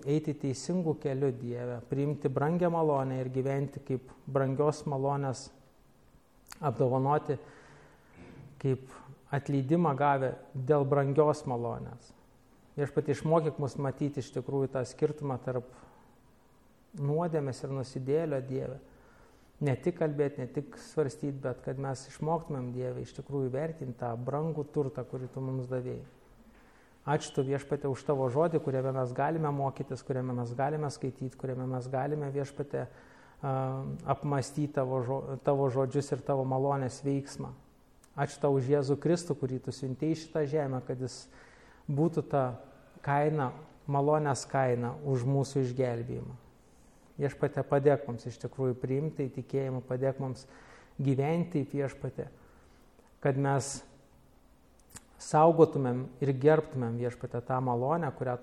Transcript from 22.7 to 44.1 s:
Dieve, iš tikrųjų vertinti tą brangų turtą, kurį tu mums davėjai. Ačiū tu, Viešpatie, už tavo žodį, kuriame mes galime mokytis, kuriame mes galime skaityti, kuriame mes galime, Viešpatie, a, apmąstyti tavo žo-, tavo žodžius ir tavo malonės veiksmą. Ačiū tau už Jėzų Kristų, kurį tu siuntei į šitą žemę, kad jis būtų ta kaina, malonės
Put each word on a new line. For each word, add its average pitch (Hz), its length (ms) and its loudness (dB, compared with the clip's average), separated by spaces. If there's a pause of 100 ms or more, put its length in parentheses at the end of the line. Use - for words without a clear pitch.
Dieve, 127 320 -4
iš 120 140 -14
tikrųjų 139 340 -2
vertinti 139 480 -6
tą 120 160 -2
brangų 147 560 -2
turtą, 131 320 -2
kurį 127 300 -8
tu 135 100 -4
mums 131 240 -4
davėjai. 127 380 -4 (1000)
Ačiū 139 300 0
tu, 139 80 2
Viešpatie, 139 480 -2
už 123 140 -4
tavo 135 240 2
žodį, 160 340 4
kuriame 131 320 0
mes 127 200 0
galime 151 360 0
mokytis, 135 540 -4
kuriame 127 300 -2
mes 120 200 -4
galime 147 360 0
skaityti, 131 480 -6
kuriame 127 280 -4
mes 127 240 -4
galime, 143 400 -2
Viešpatie, 139 540 -4 (560)
a, 135 420 -2 (220)
apmąstyti 143 680 0
tavo 131 300 2
žo-, 135 400 -4
tavo 139 260 4
žodžius 135 420 0
ir 131 140 -4
tavo 135 180 2
malonės 131 600 0
veiksmą. 139 480 -2 (680)
Ačiū - 220 -2
tau 143 160 6
už 127 100 2
Jėzų 143 320 4
Kristų, 165 400 2
kurį 131 240 -2
tu - 80 -6
siuntei 139 400 -2
į 156 80 0
šitą - 300 -2
žemę, 135 340 0
kad 131 160 -4
jis 127 240 -6 (640)
būtų 156 400 2
ta 139 160 2 (600)
kaina, 143 480 2 (340)
malonės 143 600 4